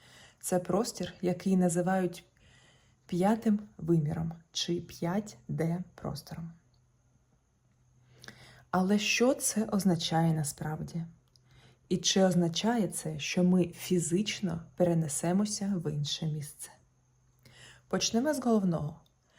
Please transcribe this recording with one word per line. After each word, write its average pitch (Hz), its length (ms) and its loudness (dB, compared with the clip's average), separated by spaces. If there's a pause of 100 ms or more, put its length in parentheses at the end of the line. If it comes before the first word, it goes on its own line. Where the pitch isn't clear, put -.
(400)
Це 180 200 0
простір, 180 640 -2
який 180 360 2
називають 180 680 2 (800)
п'ятим 208 540 2 (180)
виміром 165 540 0 (200)
чи 175 300 -4
п'ять 180 560 -4 (100)
Д 165 360 -2 (120)
простором. 165 560 -10 (2250)
Але 185 280 4
що 240 340 2
це - 320 -2
означає 165 680 2
насправді? 156 720 -6 (840)
І 175 80 0
чи 190 260 2
означає 175 640 2
це, 156 320 -8
що - 240 0
ми 180 240 4
фізично 170 920 -2 (140)
перенесемося 180 1000 0 (120)
в 151 60 -4
інше 147 340 -4
місце? 151 460 -8 (1160)
Почнемо 254 460 0
з 269 60 -2
головного. 185 600 2 (400)